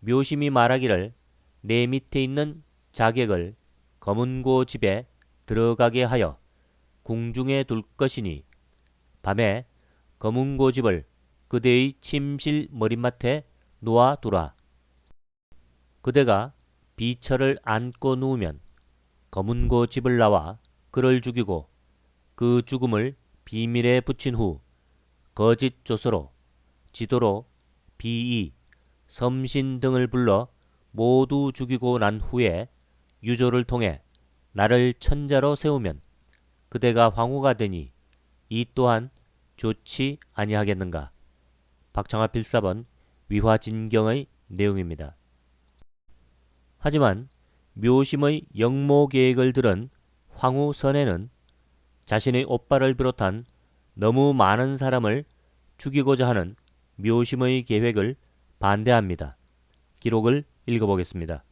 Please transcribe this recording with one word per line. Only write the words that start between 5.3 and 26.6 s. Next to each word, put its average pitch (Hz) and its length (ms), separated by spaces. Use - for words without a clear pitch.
들어가게 117 580
하여 113 340
궁중에 123 640
둘 113 180
것이니 101 480
밤에 104 440
검은고 131 500
집을 113 360
그대의 127 520
침실 143 680
머릿맡에 120 760
놓아두라. 113 760
그대가 123 500
비처를 127 680
안고 123 540
누우면 123 440
검은고 120 560
집을 123 300
나와 104 420
그를 127 300
죽이고 113 480
그 120 280
죽음을 123 540
비밀에 120 560
붙인 127 340
후 101 260
거짓 117 500
조서로, 107 480